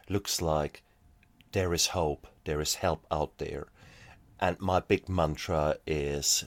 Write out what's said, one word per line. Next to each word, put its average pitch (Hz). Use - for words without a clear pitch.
looks 98
like, 78
there 92
is -
hope, 78
there 76
is 76
help 82
out 76
there. 71
And 90
my 92
big -
mantra 78
is, 71